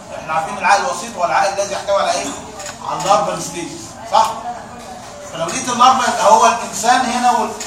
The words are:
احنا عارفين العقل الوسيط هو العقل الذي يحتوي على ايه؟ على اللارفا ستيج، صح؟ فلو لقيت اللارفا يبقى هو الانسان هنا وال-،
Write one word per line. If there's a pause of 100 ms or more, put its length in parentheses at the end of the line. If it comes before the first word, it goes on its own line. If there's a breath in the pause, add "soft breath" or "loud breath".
(180)
احنا
عارفين
العقل
الوسيط
هو
العقل
الذي
يحتوي
على
ايه؟ (640)
على
اللارفا
ستيج، (440)
صح؟ (1000)
فلو
لقيت
اللارفا
يبقى
هو
الانسان
هنا
وال-، (160)